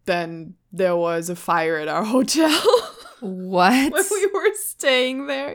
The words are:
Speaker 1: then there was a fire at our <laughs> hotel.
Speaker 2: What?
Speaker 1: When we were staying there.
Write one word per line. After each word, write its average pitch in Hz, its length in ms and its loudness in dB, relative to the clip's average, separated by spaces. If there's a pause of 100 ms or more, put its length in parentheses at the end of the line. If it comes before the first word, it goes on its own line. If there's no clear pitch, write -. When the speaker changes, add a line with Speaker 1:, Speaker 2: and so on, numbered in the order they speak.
Speaker 1:
then 165 480 -6 (180)
there 180 240 0
was 170 340 -2
a 175 60 -6
fire 165 400 0
at 156 120 -4
our 156 160 -2
<laughs> 214 120 -2
hotel. 311 460 2 (580)
Speaker 2:
What? 190 720 2
Speaker 1:
When 370 200 2
we 403 200 0
were 403 220 0
staying 262 720 -2
there. 277 280 -6